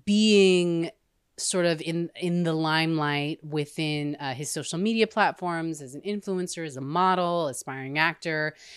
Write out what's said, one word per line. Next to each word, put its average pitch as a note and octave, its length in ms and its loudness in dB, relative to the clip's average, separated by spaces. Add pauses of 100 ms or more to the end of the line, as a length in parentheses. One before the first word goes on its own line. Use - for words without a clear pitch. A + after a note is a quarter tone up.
being F#3 880 4 (460)
sort F3+ 280 0
of E3 160 0
in, E3 280 -4 (100)
in F3 240 0
the E3 100 0
limelight D#3 920 0
within, D3 760 -4
uh, C#3 140 -6
his C3+ 160 -8
social E3 300 -6
media A3 260 2
platforms E3 760 -2
as C3 120 -14
an C#3+ 80 -14
influencer, F#3 640 -4
as C3+ 120 -10
a C3+ 40 -8
model, F3 680 0
aspiring C3+ 520 -6
actor, D#3 560 -2 (220)